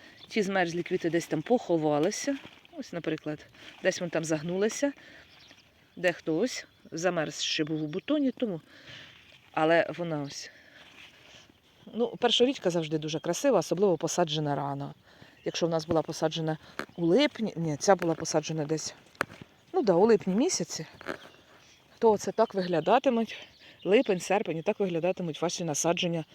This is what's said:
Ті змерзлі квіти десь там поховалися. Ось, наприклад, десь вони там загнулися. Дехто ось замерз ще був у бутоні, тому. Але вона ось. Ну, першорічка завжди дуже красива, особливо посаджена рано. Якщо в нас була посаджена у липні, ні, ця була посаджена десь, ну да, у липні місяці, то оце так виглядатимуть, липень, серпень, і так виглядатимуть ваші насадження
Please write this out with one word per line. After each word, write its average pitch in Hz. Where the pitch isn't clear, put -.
Ті -
змерзлі 175
квіти 180
десь 165
там 160
поховалися. 170
Ось, -
наприклад, 156
десь 185
вони 175
там 165
загнулися. 180
Дехто 170
ось 233
замерз 165
ще -
був 156
у 151
бутоні, 262
тому. 196
Але 160
вона 165
ось. -
Ну, 233
першорічка 240
завжди 160
дуже 156
красива, 190
особливо 175
посаджена 151
рано. 143
Якщо 165
в -
нас 160
була 165
посаджена 160
у 170
липні, 226
ні, 160
ця 196
була 175
посаджена 156
десь, 151
ну 359
да, 196
у 175
липні 202
місяці, 214
то 226
оце 202
так 220
виглядатимуть, 196
липень, 196
серпень, 185
і 165
так 202
виглядатимуть 175
ваші 175
насадження 170